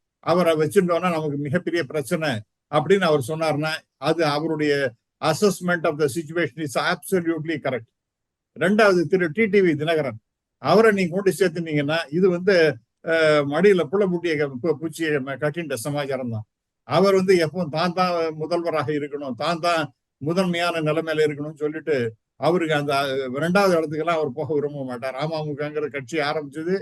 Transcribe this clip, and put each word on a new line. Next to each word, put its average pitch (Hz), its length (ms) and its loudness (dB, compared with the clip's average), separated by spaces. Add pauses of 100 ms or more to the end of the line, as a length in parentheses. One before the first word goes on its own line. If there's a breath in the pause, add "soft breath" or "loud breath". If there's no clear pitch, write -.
(260)
அவரை 165 300 4
வச்சிருந்தோம்னா 170 540 2
நமக்கு 156 280 -2
மிகப்பெரிய 165 460 -2
பிரச்சனை 151 460 -4 (420)
அப்படின்னு 175 340 2
அவர் 147 220 2
சொன்னார்னா 156 460 -2 (240)
அது 160 280 0
அவருடைய 151 480 0 (480)
assessment 175 600 0
of 165 120 2
the 151 120 2
situation 160 520 -4
is 151 220 -6
absolutely 165 760 -2
correct. 123 320 -4 (680)
ரெண்டாவது 196 520 4
திரு 180 200 2
டி 202 180 0
டி 202 140 4
வி 180 140 4
தினகரன் 147 440 -2 (440)
அவரை 202 300 6
நீங்க 185 220 0
கொண்டு 196 180 2
சேர்த்துனீங்கன்னா 160 680 0 (120)
இது 180 180 2
வந்து, 180 260 2 (500)
அஹ், 156 420 4
மடியில 170 380 4
புள்ள 196 220 0
பூட்டிய 170 300 -2
க-, 147 180 0
பூ-, 151 220 -2
பூச்சியை 156 420 -4
ம-, 135 200 -6
கட்டின்ற 151 380 -4
சமாச்சாரம் 135 580 -6
தான். 107 120 -8 (420)
அவர் 185 260 4
வந்து 190 240 4
எப்பவும் 165 320 -2
தான் 165 240 -2
தான் 180 180 0 (220)
முதல்வராக 156 580 -2
இருக்கணும், 143 440 -6
தான் 156 240 -4
தான் 165 220 0 (400)
முதன்மையான 175 580 0
நிலைமையில 156 440 0
இருக்கணும்னு 151 380 -4
சொல்லிட்டு 151 340 -2 (440)
அவருக்கு 160 340 0
அந்த, 143 240 -2
அஹ், 135 400 -2
ரெண்டாவது 180 360 2
இடத்துக்கெல்லாம் 160 440 -2
அவர் 151 140 -2
போக 147 200 -8
விரும்ப 143 320 -2
மாட்டார். 127 320 -8
அமமுகங்கிற 151 720 -6
கட்சி 135 320 -8
ஆரம்பிச்சது, 156 600 -4